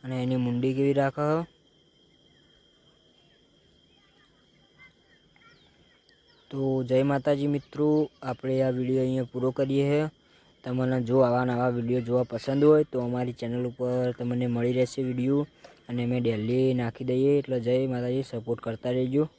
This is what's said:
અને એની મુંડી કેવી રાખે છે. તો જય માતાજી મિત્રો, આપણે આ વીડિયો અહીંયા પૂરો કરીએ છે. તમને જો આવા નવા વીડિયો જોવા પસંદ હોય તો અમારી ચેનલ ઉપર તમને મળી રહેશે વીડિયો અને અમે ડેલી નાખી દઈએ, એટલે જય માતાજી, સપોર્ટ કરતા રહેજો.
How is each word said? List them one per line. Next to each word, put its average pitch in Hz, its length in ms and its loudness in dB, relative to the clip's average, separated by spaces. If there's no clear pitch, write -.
અને 127 200 -6
એની 127 220 0
મુંડી 123 320 -2
કેવી 139 240 2
રાખે 143 260 -2
છે. 160 200 -2
તો 139 100 -6
જય 131 280 2
માતાજી 143 440 0
મિત્રો, 143 320 -2
આપણે 131 420 -2
આ 131 120 0
વીડિયો 127 280 0
અહીંયા 127 280 -2
પૂરો 127 200 0
કરીએ 135 360 0
છે. 147 140 2
તમને 127 340 0
જો 131 160 6
આવા 123 240 2
નવા 123 280 0
વીડિયો 120 320 -2
જોવા 123 240 0
પસંદ 135 320 -2
હોય 151 280 6
તો 127 100 -4
અમારી 123 380 -4
ચેનલ 123 320 -4
ઉપર 123 460 -2
તમને 123 300 -2
મળી 120 320 0
રહેશે 127 280 -2
વીડિયો 131 400 0
અને 120 160 -4
અમે 123 160 0
ડેલી 120 600 0
નાખી 120 300 -4
દઈએ, 131 300 2
એટલે 131 260 -4
જય 127 220 0
માતાજી, 127 360 -2
સપોર્ટ 117 400 -6
કરતા 117 280 -6
રહેજો. 131 320 0